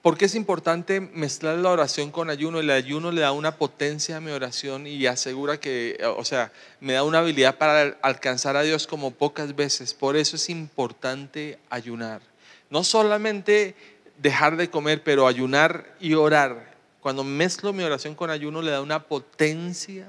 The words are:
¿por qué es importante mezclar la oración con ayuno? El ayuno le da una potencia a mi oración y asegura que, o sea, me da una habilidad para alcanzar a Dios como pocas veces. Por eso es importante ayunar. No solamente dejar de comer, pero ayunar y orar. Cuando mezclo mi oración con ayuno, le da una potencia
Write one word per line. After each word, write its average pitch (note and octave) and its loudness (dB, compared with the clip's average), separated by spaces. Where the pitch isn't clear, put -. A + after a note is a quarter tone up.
¿por D#3+ 4
qué G3+ 4
es G3 0
importante F3+ -2
mezclar D#3+ -4
la F3+ 2
oración D3 0
con E3 -4
ayuno? D#3 -4
El D3+ 0
ayuno C#3+ 0
le E3+ 0
da C#3 4
una D3+ -2
potencia D3+ -4
a - -10
mi D#3+ -10
oración C3+ -6
y C#3+ -2
asegura C3+ -2
que, B2 -4
o A#2+ -8
sea, B2 -2
me C3+ -2
da C3+ 2
una D#3+ 4
habilidad C#3 4
para D3+ 4
alcanzar C3+ 0
a C#3+ 2
Dios D#3 0
como C3+ -6
pocas D3 -4
veces. C#3 -2
Por C#3 0
eso D3+ 0
es D#3 -4
importante C#3+ -6
ayunar. A#2 -8
No D#3 0
solamente G#3 4
dejar D3 2
de E3+ 0
comer, D3+ 0
pero C#3 4
ayunar C3+ 2
y D#3+ 0
orar. D3 4
Cuando C3+ -4
mezclo F3 -2
mi F#3+ -4
oración D3+ -4
con D#3+ -6
ayuno, D3+ -6
le D#3+ -2
da C#3 0
una D3+ -4
potencia E3+ -4